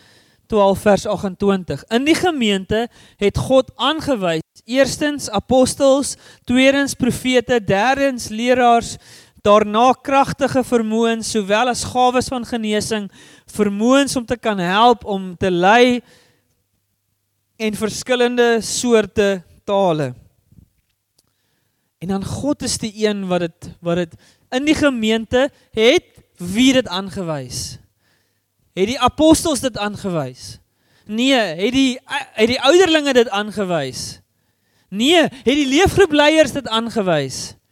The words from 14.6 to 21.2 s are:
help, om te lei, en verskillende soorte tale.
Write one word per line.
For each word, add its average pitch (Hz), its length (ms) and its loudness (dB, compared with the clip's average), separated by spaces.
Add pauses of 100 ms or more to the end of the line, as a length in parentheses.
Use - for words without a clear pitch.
help, 214 400 2
om 190 360 -6
te 190 120 0
lei, 233 500 4 (1600)
en 214 180 -4
verskillende 240 880 0
soorte 202 800 0 (240)
tale. 170 460 0 (1900)